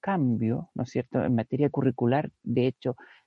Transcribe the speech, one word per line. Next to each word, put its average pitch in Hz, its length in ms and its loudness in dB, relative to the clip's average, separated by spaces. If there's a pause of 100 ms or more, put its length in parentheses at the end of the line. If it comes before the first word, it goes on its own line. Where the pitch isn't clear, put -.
cambio, 127 720 0
¿no - 100 -4
es 123 60 -10
cierto?, 127 320 -2
en 123 120 2
materia 131 340 0
curricular, 131 640 0 (120)
de 123 240 0
hecho, 127 300 -4 (300)